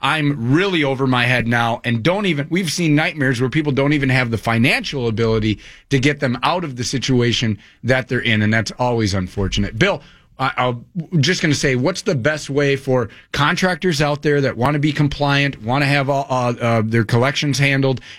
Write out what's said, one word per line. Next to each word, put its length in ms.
I'm 520
really 280
over 240
my 180
head 220
now, 380
and 180
don't 220
even, 240
we've 240
seen 220
nightmares 440
where 120
people 220
don't 200
even 160
have 220
the 80
financial 720
ability 500
to 80
get 220
them 220
out 220
of 120
the 80
situation 720
that 240
they're 120
in, 200
and 120
that's 260
always 340
unfortunate. 680
Bill, 220
I, 180
I'm 300
just 220
gonna 120
say, 220
what's 260
the 120
best 340
way 280
for 340
contractors 680
out 220
there 180
that 160
wanna 220
be 140
compliant, 720
wanna 220
have 240
all, 220
uh, 280
uh, 240
their 220
collections 540
handled, 420